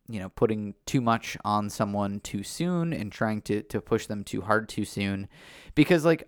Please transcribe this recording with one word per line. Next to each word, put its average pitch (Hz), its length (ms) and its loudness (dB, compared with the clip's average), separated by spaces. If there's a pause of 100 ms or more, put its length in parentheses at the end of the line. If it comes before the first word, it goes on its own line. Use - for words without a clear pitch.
you 110 120 -8
know, 95 80 -10
putting 107 460 0 (120)
too 139 140 2
much 117 440 0
on 104 260 2
someone 101 500 -2
too 101 220 -6
soon 170 500 -2
and 104 180 -4
trying 107 320 -2
to, 104 200 0
to - 180 -4
push - 260 0
them 104 160 -6
too 101 200 -6
hard 107 260 2
too 107 160 -4
soon. 98 440 -2 (460)
Because, 151 300 6
like, 165 240 4